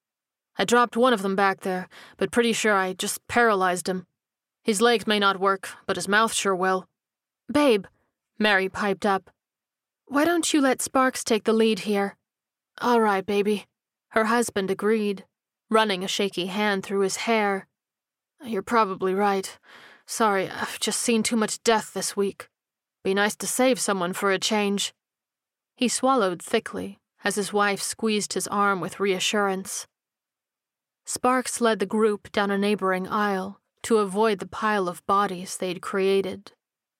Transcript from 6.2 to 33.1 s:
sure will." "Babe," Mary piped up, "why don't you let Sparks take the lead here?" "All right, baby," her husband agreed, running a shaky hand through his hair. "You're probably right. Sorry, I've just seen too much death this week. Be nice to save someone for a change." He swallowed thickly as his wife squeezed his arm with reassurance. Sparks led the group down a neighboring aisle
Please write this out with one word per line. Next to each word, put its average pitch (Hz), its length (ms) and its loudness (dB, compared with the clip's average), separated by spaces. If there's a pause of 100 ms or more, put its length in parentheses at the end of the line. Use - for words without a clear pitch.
sure 196 220 0
will." 185 320 0 (640)
"Babe," 247 340 4 (520)
Mary 196 320 2
piped 202 360 -4
up, 190 240 0 (760)
"why 285 200 0
don't 339 280 0
you 302 80 4
let 262 200 2
Sparks 262 420 0
take 214 220 0
the 226 80 2
lead 220 260 2
here?" 202 380 -2 (600)
"All 233 220 2
right, 196 240 2
baby," 202 420 0 (420)
her 220 160 2
husband 220 440 0
agreed, 202 560 -2 (440)
running 214 340 2
a 190 40 -6
shaky 190 400 -2
hand 202 360 -2
through 196 180 -2
his 190 260 -2
hair. 202 400 0 (760)
"You're 220 180 -6
probably 190 520 0
right. 196 440 -2 (480)
Sorry, 202 440 0
I've - 300 -10
just - 200 -4
seen 226 240 0
too - 120 -2
much 214 280 -2
death 226 300 0
this - 240 -6
week. 202 320 -6 (540)
Be 190 100 0
nice 202 240 2
to 196 100 -6
save 254 320 2
someone 190 340 -2
for 196 180 0
a 185 60 2
change." 202 560 -2 (840)
He 247 120 0
swallowed 208 540 0
thickly 196 580 -6 (240)
as 196 120 0
his 196 180 -4
wife 202 280 2
squeezed 214 520 -2
his 190 140 -4
arm 202 320 0
with 170 200 -8
reassurance. 196 880 -2 (1160)
Sparks - 560 -2
led 220 180 2
the 202 60 0
group 214 460 -2
down 202 200 0
a 196 60 0
neighboring 190 500 0
aisle 196 540 -4 (220)